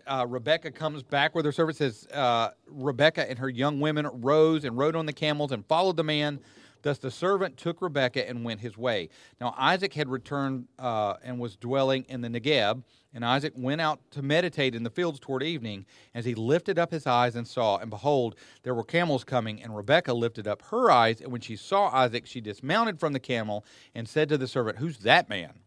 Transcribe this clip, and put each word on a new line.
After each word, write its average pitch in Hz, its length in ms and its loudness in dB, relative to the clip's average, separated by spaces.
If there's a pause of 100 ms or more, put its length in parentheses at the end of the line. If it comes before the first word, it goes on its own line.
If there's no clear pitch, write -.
Uh, 131 200 -2
Rebecca 131 440 -2
comes 151 320 -6
back 147 320 0
with 160 100 0
her 147 60 2
servant, 160 260 0
says, 127 340 -2
uh, 120 380 2 (180)
Rebecca 143 600 2
and 123 80 -8
her 131 120 -4
young 135 300 0
women 151 280 0 (140)
rose 156 440 4
and 117 100 -6
rode 151 200 2
on 160 100 -2
the 151 80 -4
camels 147 380 -2
and 107 160 -4
followed 180 300 2
the 165 60 0
man. 147 360 -2 (420)
Thus 143 160 -2
the 131 140 -8
servant 190 440 -2
took - 260 -6
Rebekah 135 460 0
and 120 160 -8
went 113 160 -6
his 107 180 -12
way. 110 300 -2 (320)
Now 120 180 -6
Isaac 180 360 2
had 151 160 -4
returned, 135 580 -4 (100)
uh, 110 360 -2 (100)
and 123 160 -8
was 117 160 -8
dwelling 131 540 0
in 127 100 -10
the 120 80 -6
Negeb, 117 560 0 (300)
and 120 100 -10
Isaac 135 320 0
went 131 240 -4
out 156 220 0 (100)
to 143 100 -8
meditate 143 540 0
in 113 80 -6
the 117 60 -6
fields 165 280 -2
toward 135 260 -4
evening. 113 420 -8 (280)
As 117 120 -8
he 120 100 -2
lifted 151 420 0
up 170 140 2
his 160 160 -6
eyes 120 300 4
and 120 100 -6
saw, 107 300 2
and 107 120 -12
behold, 120 460 0 (280)
there 123 100 -4
were 117 100 -2
camels 165 400 0
coming, 110 400 -4
and 117 100 -12
Rebekah 127 400 2
lifted 117 320 -2
up 104 180 -2
her 233 280 4
eyes, 117 300 6
and 135 100 -12
when 120 80 -8
she 113 160 -12
saw 196 320 0
Isaac, 123 380 2
she - 160 -12
dismounted 160 580 -2
from 151 140 -2
the 135 60 -4
camel 107 440 -4 (320)
and 113 100 -8
said 151 220 0
to 147 100 2
the 131 100 -4
servant, 117 300 -2
"Who's 151 220 -6
that 127 300 6
man 90 240 -6 (140)